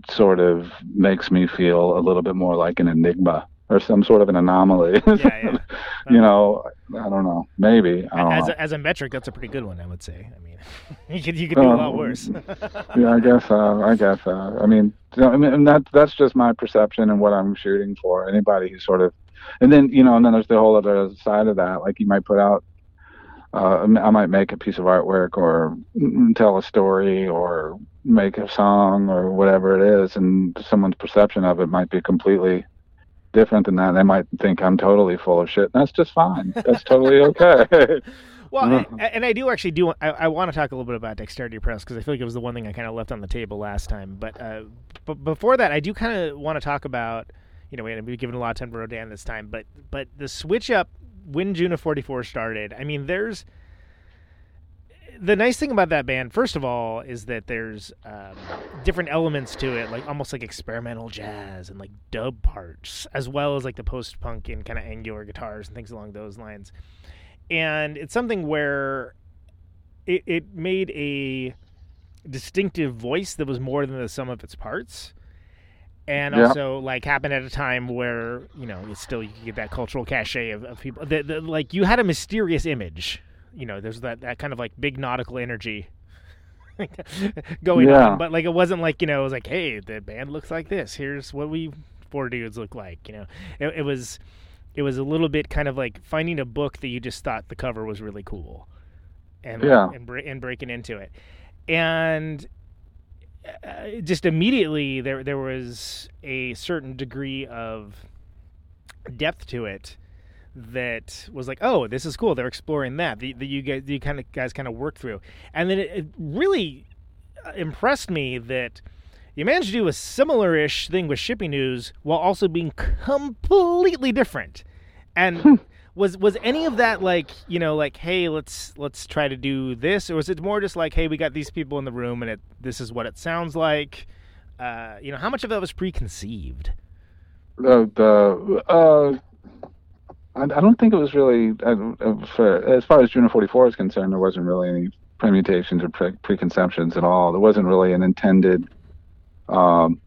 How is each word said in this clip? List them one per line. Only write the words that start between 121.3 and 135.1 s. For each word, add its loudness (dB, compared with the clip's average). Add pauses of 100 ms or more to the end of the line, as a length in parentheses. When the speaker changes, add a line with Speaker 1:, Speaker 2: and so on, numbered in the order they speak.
Speaker 2:
News -6
while -2
also 0
being -4
completely 0
different. -4 (520)
And 0
Speaker 1:
Hmm. 8 (400)
Speaker 2:
was, -2
was 2
any -2
of -2
that 0
like, -2 (180)
you -6
know, -2
like, -4
"Hey, -4
let's, -10
let's -12
try -2
to -8
do -6
this," -4
or -6
was -4
it -8
more -4
just -6
like, -4
"Hey, 0
we -6
got -4
these -10
people -8
in -8
the -10
room -8
and -8
it, -12 (200)
this -12
is -12
what -8
it -14
sounds -6
like"? -4 (520)
Uh, -12
you -12